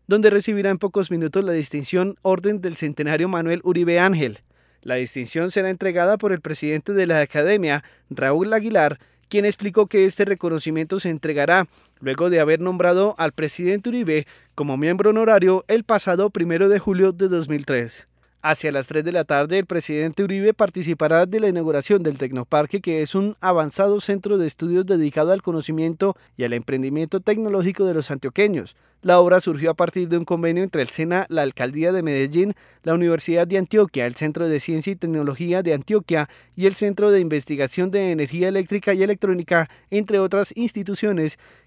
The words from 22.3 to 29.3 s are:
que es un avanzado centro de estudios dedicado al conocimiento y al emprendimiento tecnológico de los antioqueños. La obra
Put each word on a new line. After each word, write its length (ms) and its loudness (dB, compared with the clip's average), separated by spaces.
que 220 -2
es 100 -6
un 260 -2
avanzado 600 2
centro 380 -2
de 80 0
estudios 360 -2
dedicado 480 0
al 120 0
conocimiento 760 -2
y 60 -4
al 100 -2
emprendimiento 640 -4
tecnológico 680 -2
de 80 0
los 160 -4
antioqueños. 640 -2
La 160 8
obra 220 6